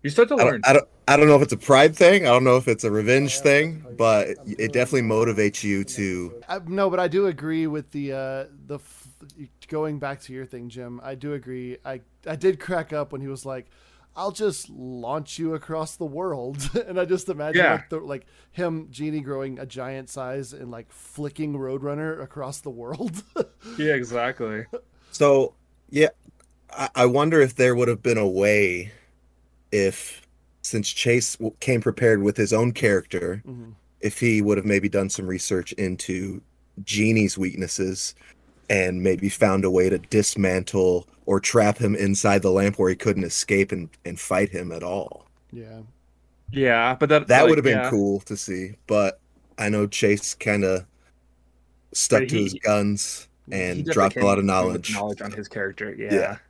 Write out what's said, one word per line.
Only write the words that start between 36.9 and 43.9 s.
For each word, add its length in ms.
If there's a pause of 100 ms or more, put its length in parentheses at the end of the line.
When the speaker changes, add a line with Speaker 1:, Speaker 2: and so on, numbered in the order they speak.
Speaker 2:
weaknesses 760 (560)
and 340
maybe 260
found 360
a 60
way 180
to 100
dismantle 1080 (200)
or 120
trap 400
him 160
inside 480
the 80
lamp 280
where 100
he 80
couldn't 280
escape 460
and, 180 (160)